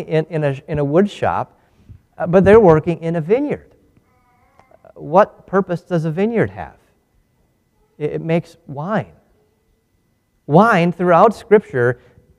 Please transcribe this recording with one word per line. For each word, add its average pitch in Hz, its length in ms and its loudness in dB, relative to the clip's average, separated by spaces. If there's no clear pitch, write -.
in, 160 220 -2
in 156 140 -4
a, 139 240 -4
in 151 120 -6
a 147 40 -2
wood 170 260 0
shop, 98 500 -6
uh, 160 100 -6
but 175 180 2
they're 208 140 6
working 165 420 2
in 165 140 -6
a 170 60 -4
vineyard. 226 520 -6
What 160 540 -2
purpose 180 340 -4
does 165 240 -4
a 160 60 -4
vineyard 190 400 -2
have? 95 260 -16
It, 147 160 -8
it 156 80 -8
makes 165 360 -6
wine. 147 460 -8
Wine 180 440 2
throughout 180 440 2
Scripture 127 680 0